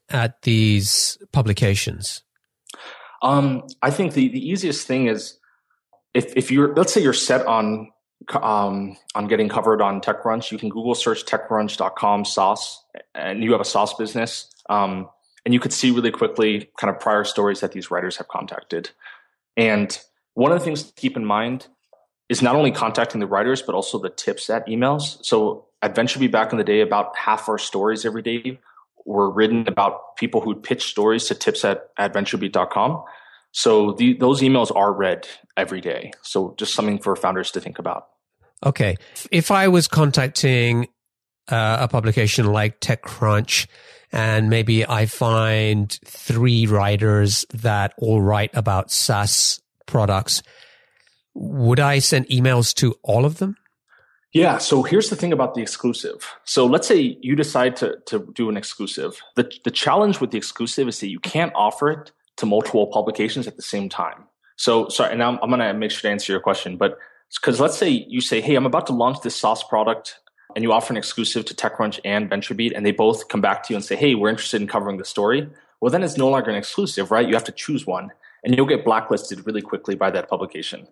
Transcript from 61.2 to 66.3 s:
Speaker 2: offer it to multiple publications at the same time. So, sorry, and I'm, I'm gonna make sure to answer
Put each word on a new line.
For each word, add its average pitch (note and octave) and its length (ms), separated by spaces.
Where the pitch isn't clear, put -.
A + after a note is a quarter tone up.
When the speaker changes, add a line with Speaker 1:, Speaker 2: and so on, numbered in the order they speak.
Speaker 2:
offer A2 360
it D3+ 220
to A#2 100
multiple G#2+ 420
publications A2 580
at G#2 100
the - 60
same G2 260
time. - 360
So, A2+ 320
sorry, - 240
and A#2 100
I'm, A#2+ 200
I'm A2+ 80
gonna A2+ 240
make G#2+ 160
sure - 120
to G#2+ 80
answer G2+ 220